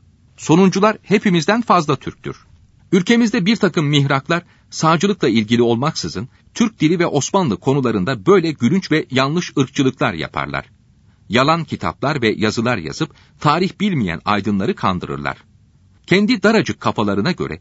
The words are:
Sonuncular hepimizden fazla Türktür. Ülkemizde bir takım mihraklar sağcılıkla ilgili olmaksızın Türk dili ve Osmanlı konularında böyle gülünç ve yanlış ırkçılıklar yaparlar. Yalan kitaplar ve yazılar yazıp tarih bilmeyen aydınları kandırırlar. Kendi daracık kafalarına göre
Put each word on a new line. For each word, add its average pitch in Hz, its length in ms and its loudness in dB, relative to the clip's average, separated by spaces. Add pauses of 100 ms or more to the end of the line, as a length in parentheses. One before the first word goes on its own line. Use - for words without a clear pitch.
(360)
Sonuncular 190 640 4
hepimizden 202 600 0
fazla 156 340 2
Türktür. - 400 -12 (560)
Ülkemizde 220 540 2
bir 226 100 2
takım 170 300 0
mihraklar 147 560 0 (280)
sağcılıkla 160 580 0
ilgili 113 340 2
olmaksızın 117 640 -2 (260)
Türk - 260 -2
dili 160 180 2
ve 170 80 0
Osmanlı 139 500 0
konularında 120 720 -2
böyle 165 240 4
gülünç 151 400 0
ve 156 200 0
yanlış 143 480 0
ırkçılıklar 131 540 0
yaparlar. 69 540 -6 (640)
Yalan 143 360 0
kitaplar 120 580 -4
ve 107 140 2
yazılar 113 420 -2
yazıp 78 360 -8 (260)
tarih 160 300 0 (100)
bilmeyen 127 440 -2
aydınları 104 500 -2
kandırırlar. 71 640 -4 (720)
Kendi 208 360 2
daracık 214 380 2
kafalarına 104 520 -2
göre 69 280 -6